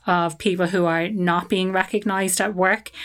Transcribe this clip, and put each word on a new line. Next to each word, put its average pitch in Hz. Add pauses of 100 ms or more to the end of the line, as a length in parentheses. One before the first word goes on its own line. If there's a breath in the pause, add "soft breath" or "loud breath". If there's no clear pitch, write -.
of 170
people 180
who 180
are 165
not 175
being 185
recognized 190
at 196
work. 185 (140 loud breath)